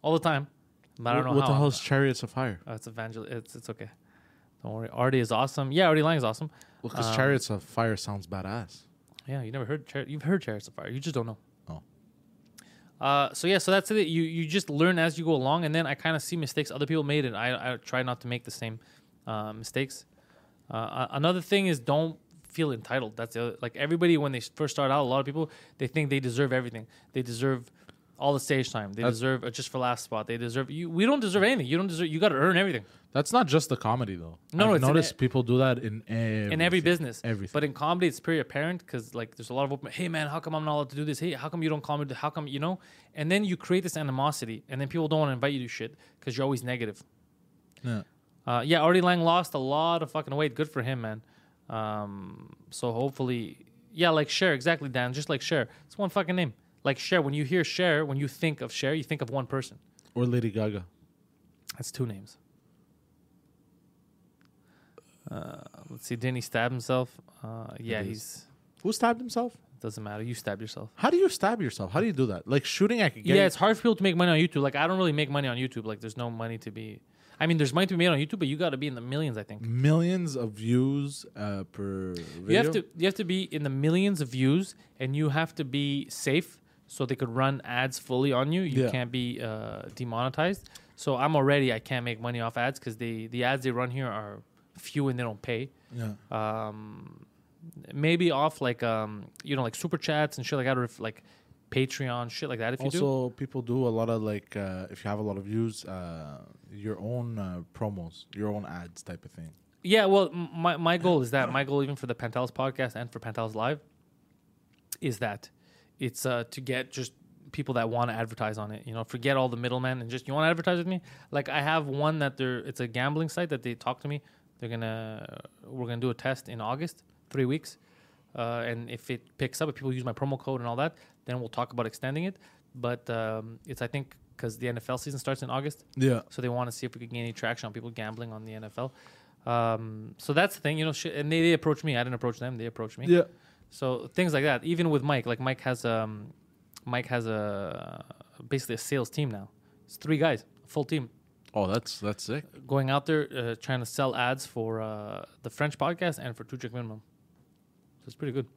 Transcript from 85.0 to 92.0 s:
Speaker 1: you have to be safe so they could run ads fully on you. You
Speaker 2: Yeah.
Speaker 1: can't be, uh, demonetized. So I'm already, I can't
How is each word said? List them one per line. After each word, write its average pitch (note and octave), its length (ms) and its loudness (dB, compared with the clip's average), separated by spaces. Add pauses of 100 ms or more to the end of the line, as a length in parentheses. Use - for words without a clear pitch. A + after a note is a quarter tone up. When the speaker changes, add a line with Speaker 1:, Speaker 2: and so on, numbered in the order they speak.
Speaker 1:
you D3+ 140 2
have D#3+ 280 0
to D#3 80 -2
be C#3 440 -2
safe - 500 0 (320)
so - 140 -2
they B2+ 120 0
could B2+ 120 -2
run C3+ 360 2
ads B2+ 340 -4
fully C3 340 0
on C3 180 2
you. F3+ 120 0
You C3 220 2
Speaker 2:
Yeah. A#2 60 0
Speaker 1:
can't B2 220 -4
be, B2 300 -4
uh, A2 400 -8 (120)
demonetized. C3 760 -2 (260)
So C3+ 200 0
I'm D3 200 4
already, C#3 340 6
I A2 100 0
can't B2 220 -4